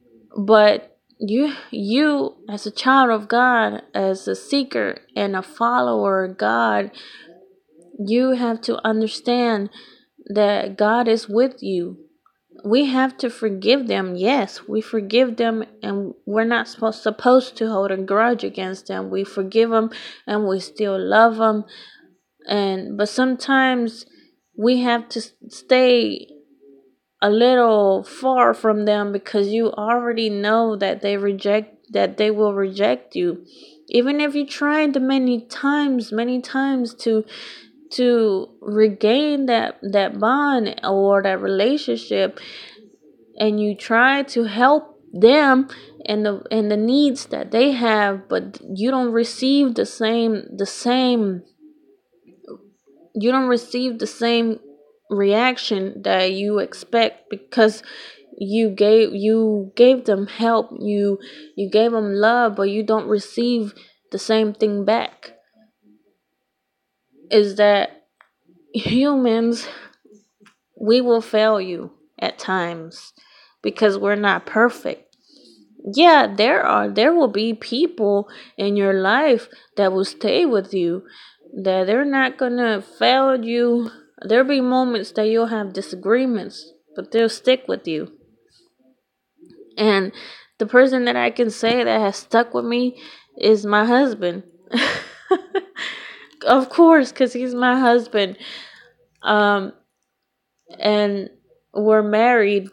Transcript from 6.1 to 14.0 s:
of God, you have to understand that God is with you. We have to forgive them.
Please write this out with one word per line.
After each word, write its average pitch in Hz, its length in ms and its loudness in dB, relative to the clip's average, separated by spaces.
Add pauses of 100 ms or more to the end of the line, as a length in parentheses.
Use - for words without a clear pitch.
of 185 160 -8
God, 214 500 0 (1120)
you 240 280 0
have 233 300 -2
to 233 240 -6
understand 220 840 -2 (560)
that 202 500 0
God 226 320 0
is 220 220 0
with 247 320 0
you. 180 360 -6 (680)
We 247 200 2
have 262 340 0
to 247 100 -4
forgive 220 580 -2
them. 190 280 -4